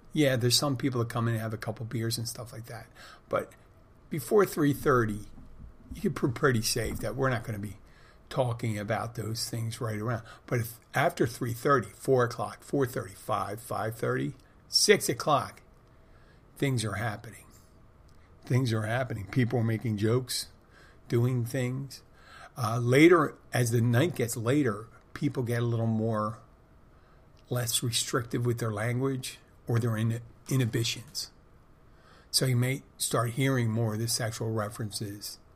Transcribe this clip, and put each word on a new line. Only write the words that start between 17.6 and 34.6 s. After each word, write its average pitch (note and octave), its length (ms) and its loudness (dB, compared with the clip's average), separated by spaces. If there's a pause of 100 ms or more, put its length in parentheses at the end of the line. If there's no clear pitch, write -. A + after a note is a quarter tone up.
Things B2 260 2
are A2 100 0
happening. A2+ 500 -4
People B2 260 2
are A2+ 60 2
making A2 320 0
jokes, A2+ 500 0 (640)
doing B2 360 2
things. B2+ 580 -4 (540)
Uh, A#2 220 -2
later, D3 560 8 (180)
as A#2+ 200 2
the A#2+ 80 4
night A#2+ 340 4
gets A#2 220 -2
later, A#2 500 2 (260)
people C3+ 300 -2
get A#2+ 180 0
a A#2+ 60 2
little A2+ 200 2
more, A2 520 0 (1120)
less A#2+ 320 -2
restrictive A#2+ 640 -2
with A#2 120 0
their A2+ 140 -2
language B2 680 -4 (260)
or A#2 120 0
their A2+ 180 0
in-, A2+ 240 0 (300)
inhibitions. A#2+ 800 -2 (1000)
So - 140 2
you B2+ 120 2
may B2+ 260 0 (160)
start A#2+ 320 0
hearing B2+ 400 2
more A2 240 0
of A2 60 -4
the A#2 80 -2
sexual A2 440 -4
references. G#2 880 -6 (180)